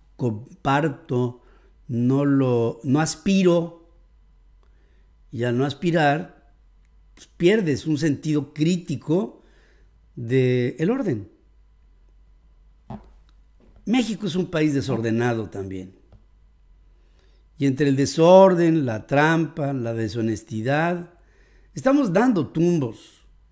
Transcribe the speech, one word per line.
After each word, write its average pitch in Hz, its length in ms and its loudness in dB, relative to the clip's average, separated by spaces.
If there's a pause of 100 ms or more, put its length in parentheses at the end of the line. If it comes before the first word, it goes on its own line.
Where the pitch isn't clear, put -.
(160)
comparto, 127 1300 -4 (460)
no 127 360 0
lo, 127 600 0
no 139 160 2
aspiro. 170 880 0 (1400)
Y 117 140 -6
al 120 140 0
no 135 60 0
aspirar, 156 920 -2 (600)
pues - 120 -20
pierdes 170 600 0
un 156 120 -2
sentido 147 560 -2
crítico 165 880 -4 (720)
del 127 760 -2
orden. 190 400 -4 (2500)
México 220 420 -2
es 165 100 -4
un 185 140 -2
país 156 240 0
desordenado 113 760 -2
también. 95 460 -12 (1600)
Y 139 80 0
entre 139 220 0
el 135 80 2
desorden, 165 920 6
la 110 200 -6
trampa, 151 640 0
la 117 200 -4
deshonestidad, 113 1200 -4 (600)
estamos 262 380 0
dando 202 360 2
tumbos. 160 800 -2 (260)